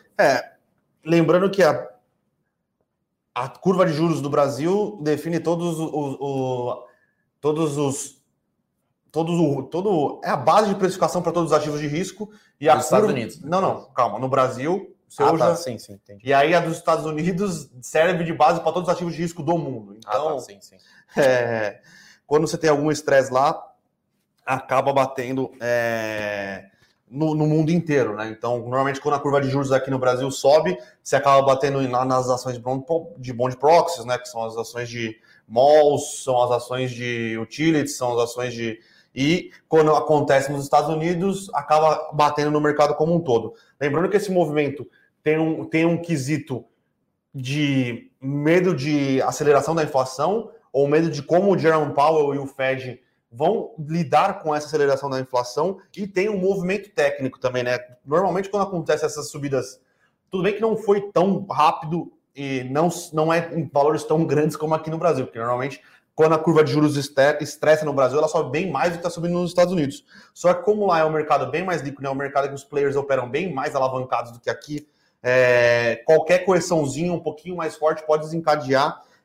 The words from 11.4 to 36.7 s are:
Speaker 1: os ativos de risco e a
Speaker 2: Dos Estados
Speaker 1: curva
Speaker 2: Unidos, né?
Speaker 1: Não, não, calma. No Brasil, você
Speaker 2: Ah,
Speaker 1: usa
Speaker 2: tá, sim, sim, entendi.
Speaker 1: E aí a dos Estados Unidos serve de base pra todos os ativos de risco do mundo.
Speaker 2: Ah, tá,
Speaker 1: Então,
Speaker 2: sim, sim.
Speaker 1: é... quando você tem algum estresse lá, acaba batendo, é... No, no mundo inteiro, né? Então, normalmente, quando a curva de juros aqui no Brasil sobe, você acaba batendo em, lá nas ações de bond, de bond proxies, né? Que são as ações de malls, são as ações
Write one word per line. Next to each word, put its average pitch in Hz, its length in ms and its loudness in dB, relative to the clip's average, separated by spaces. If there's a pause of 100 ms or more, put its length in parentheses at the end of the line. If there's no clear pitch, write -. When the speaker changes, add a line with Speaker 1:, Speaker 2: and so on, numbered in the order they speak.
Speaker 1:
os 156 40 6
ativos 147 220 -2
de 151 80 -6
risco 190 440 -8 (280)
e 143 100 -6
a 151 60 6
Speaker 2:
Dos - 120 2
Estados - 200 2
Speaker 1:
curva 139 140 0
Speaker 2:
Unidos, 107 200 -10
né? 135 80 -14
Speaker 1:
Não, 185 120 0
não, 151 320 -2
calma. 113 260 0
No 131 100 -4
Brasil, 131 680 -2 (100)
você - 160 -6
Speaker 2:
Ah, 139 100 4
Speaker 1:
usa 160 160 2
Speaker 2:
tá, 165 80 2
sim, 120 220 -8
sim, - 140 -20
entendi. 101 340 -20
Speaker 1:
E 135 60 0
aí 147 220 4
a 170 60 4
dos 160 180 -4
Estados 160 260 0
Unidos 165 680 -4 (120)
serve 170 420 0
de 160 80 -4
base 160 300 2
pra 160 100 0
todos 175 160 -4
os 170 60 2
ativos 170 200 -6
de 151 60 -8
risco 170 220 -6
do 165 160 0
mundo. 113 480 -10
Speaker 2:
Ah, 107 60 -8
tá, 107 60 2
Speaker 1:
Então, 151 220 -4
Speaker 2:
sim, 101 220 -16
sim. - 140 -20 (440)
Speaker 1:
é... 117 640 2 (440)
quando 156 220 2
você 160 80 -4
tem 156 140 2
algum 147 200 2
estresse 139 400 2
lá, 139 320 0 (840)
acaba 131 480 0
batendo, 131 680 -2
é... 110 1080 -4 (360)
No, 151 280 -4
no 151 120 0
mundo 156 240 2
inteiro, 147 460 0
né? 110 140 -6
Então, 117 300 -4
normalmente, 135 380 -2
quando 147 180 -2
a 139 40 -4
curva 139 220 0
de 131 80 -2
juros 135 200 -2
aqui 135 200 0
no 131 80 0
Brasil 127 320 0
sobe, 147 480 2 (240)
você - 140 0
acaba 139 260 4
batendo 135 400 2
em, 127 60 0
lá 123 180 0
nas 127 240 0
ações 123 260 -4
de 113 60 -14
bond, 131 200 -4 (360)
de 123 160 -10
bond 127 240 -2
proxies, 147 480 4
né? 123 100 -2
Que - 100 -10
são 113 160 -10
as 113 140 -8
ações 120 320 -8
de 117 320 -8 (260)
malls, 143 760 4
são 123 180 2
as 120 80 2
ações 127 400 -2